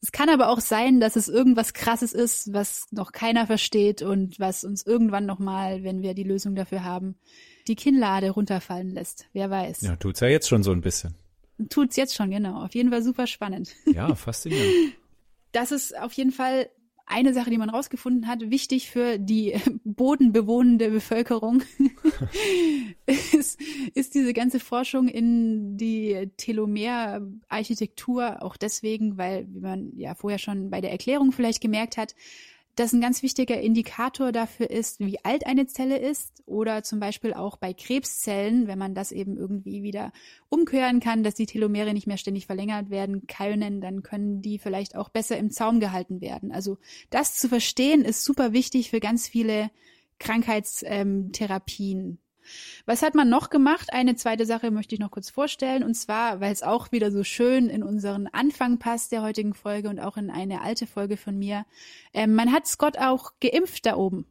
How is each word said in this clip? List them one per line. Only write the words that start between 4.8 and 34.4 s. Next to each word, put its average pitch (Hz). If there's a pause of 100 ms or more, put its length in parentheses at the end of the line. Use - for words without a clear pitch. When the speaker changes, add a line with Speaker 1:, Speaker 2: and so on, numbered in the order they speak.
Speaker 1:
irgendwann 208
nochmal, 190
wenn 185
wir 190
die 196
Lösung 196
dafür 190
haben, 185 (520)
die 226
Kinnlade 196
runterfallen 185
lässt. -
Wer 196
weiß. 190
Speaker 2:
Ja, 90
tut's -
ja 120
jetzt 147
schon 104
so 95
ein 90
bisschen. 87 (540)
Speaker 1:
Tut's 277
jetzt 262
schon, 196
genau. 196
Auf 185
jeden 247
Fall 240
super 247
spannend. 190 (100)
Speaker 2:
Ja, -
faszinierend. 370
Speaker 1:
<laughs> 320 (580)
Das 240
ist -
auf 233
jeden 262
Fall 262 (380)
eine 254
Sache, 247
die 233
man 220
rausgefunden 247
hat, 226
wichtig 262
für 240
die 208 (160)
<laughs> -
bodenbewohnende 233
Bevölkerung, 226 (160)
<laughs> - (1040)
ist, 277 (360)
ist 269
diese 254
ganze 247
Forschung 254
in 226
die 208
Telomerarchitektur 214
auch -
deswegen, 214
weil, 185
wie 190
man 190
ja -
vorher 202
schon 196
bei 190
der 185
Erklärung 269
vielleicht 233
gemerkt 220
hat, 220 (600)
das 240
ein 240
ganz 247
wichtiger 254
Indikator 233
dafür 226